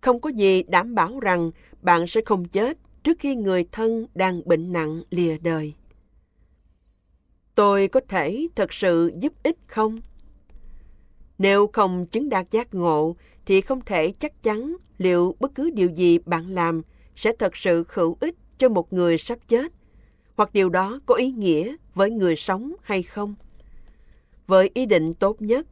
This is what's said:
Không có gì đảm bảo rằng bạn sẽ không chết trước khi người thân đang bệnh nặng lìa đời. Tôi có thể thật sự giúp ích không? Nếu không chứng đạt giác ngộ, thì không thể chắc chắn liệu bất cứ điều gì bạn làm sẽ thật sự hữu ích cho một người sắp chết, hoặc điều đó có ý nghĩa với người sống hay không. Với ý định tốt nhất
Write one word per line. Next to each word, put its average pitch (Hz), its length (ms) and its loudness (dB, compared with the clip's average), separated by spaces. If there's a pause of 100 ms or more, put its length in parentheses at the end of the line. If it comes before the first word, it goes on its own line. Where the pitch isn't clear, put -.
Không 247 200 2
có 311 100 -6
gì 190 320 2
đảm 185 320 0
bảo 214 260 -2
rằng 175 300 0 (320)
bạn 170 240 2
sẽ 220 200 -2
không 180 220 -2
chết 233 300 -2 (240)
trước 330 160 0
khi 277 160 -4
người 190 380 0
thân 226 420 -2
đang 180 340 -2
bệnh 170 240 0
nặng 160 380 -4
lìa 170 280 -2
đời. 160 360 -4 (1800)
Tôi 202 340 4
có 262 200 2
thể 196 460 -4
thật 190 180 -4
sự 170 480 0
giúp 269 120 -4 (100)
ích 320 140 -2 (100)
không? 220 320 -4 (1400)
Nếu 196 340 4
không 180 340 0
chứng 269 220 -4
đạt 190 220 -4
giác 233 240 -4
ngộ, 165 420 0 (300)
thì 190 140 4
không 262 200 -4
thể 180 320 -2
chắc - 300 -10
chắn 240 340 -4 (220)
liệu 180 420 2
bất 277 140 -4
cứ 311 160 -2
điều 202 180 0
gì 170 300 4
bạn 170 300 -4
làm 170 340 -2 (340)
sẽ 214 220 0
thật 190 180 -2
sự 170 320 0
hữu 170 320 -2
ích 330 140 -4 (240)
cho 254 100 4
một 185 240 0
người 175 260 2
sắp 240 200 -8 (100)
chết, 254 240 0 (600)
hoặc 208 180 0
điều 196 160 2
đó 185 380 -2
có 247 80 6
ý 254 160 0
nghĩa 202 460 -2 (180)
với 196 160 2
người 185 260 0
sống 214 360 -6 (100)
hay 196 200 -4
không. 208 320 -8 (1120)
Với 190 280 6
ý 254 120 -2
định 165 280 2
tốt 202 280 -2
nhất 240 300 -2